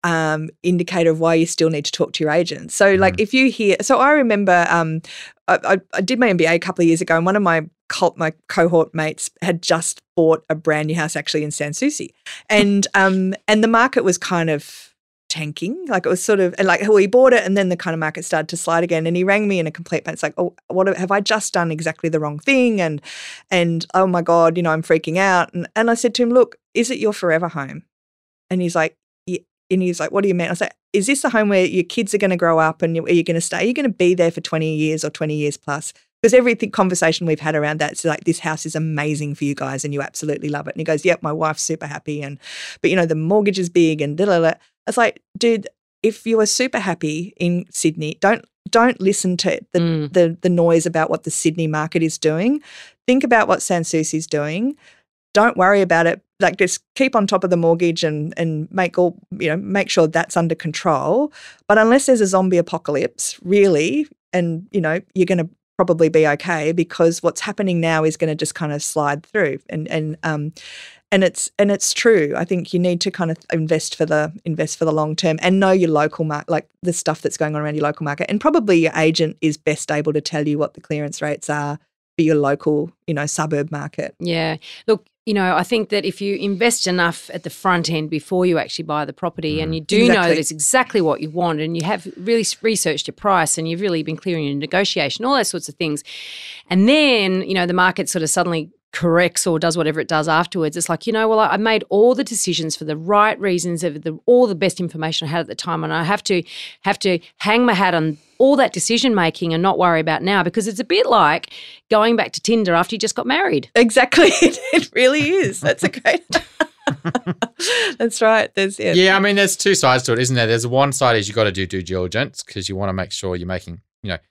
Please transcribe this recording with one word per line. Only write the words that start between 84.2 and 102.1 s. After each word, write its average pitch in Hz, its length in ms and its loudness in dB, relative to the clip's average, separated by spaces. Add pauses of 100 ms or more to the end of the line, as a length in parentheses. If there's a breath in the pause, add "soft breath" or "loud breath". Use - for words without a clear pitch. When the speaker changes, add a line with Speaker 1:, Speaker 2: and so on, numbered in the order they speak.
Speaker 3:
Yeah. 165 380 -2 (280 loud breath)
Look, 214 200 0 (200)
you 214 80 -2
know, 185 220 0
I 175 80 0
think 220 260 -2
that 208 140 -2
if 196 160 -6
you 202 160 -4
invest 202 500 -2
enough 180 480 -2
at - 80 -10
the 156 80 -10
front 170 400 -2
end 156 180 -4
before 180 380 -2
you 170 120 2
actually - 260 -6
buy 151 200 -4
the 143 80 -10
property 156 480 -6
and 160 120 -4
Speaker 2:
Mm. - 40 -4
Speaker 3:
you 160 60 -6
do 202 160 0 (100)
know 233 60 6
that 208 60 4
Speaker 1:
Exactly. 165 200 2
Speaker 3:
it's 143 100 -4
exactly 214 500 0
what 156 200 0
you 156 100 -8
want 165 300 -2
and 165 160 -4
you 160 80 -4
have 190 320 -4
really 226 240 0
s-, - 220 -4
researched 190 440 -2
your 147 80 -12
price 180 440 0
and 160 100 -4
you've 170 140 -4
really 170 200 -2
been 156 140 -6
clear 170 220 -4
in 151 60 -4
your 143 100 -4
negotiation, 156 680 -2
all 269 120 0
those 220 120 0
sorts 170 200 -8
of 147 80 -16
things, 151 260 -4 (680 loud breath)
and 190 200 4
then, 226 540 4
you 190 120 -4
know, 180 120 0
the 180 80 -2
market 185 340 0
sort 170 140 -2
of 151 80 -2
suddenly 170 400 -2 (220)
corrects 170 540 0
or 160 140 0
does 165 160 0
whatever 156 240 -2
it - 80 -6
does 156 180 -2
afterwards, 160 500 0
it's 170 120 -4
like, 165 180 -4
"You 226 60 -2
know, 220 160 0
well, 220 100 2
I, 202 120 2
I 170 80 0
made 220 320 0
all 214 260 6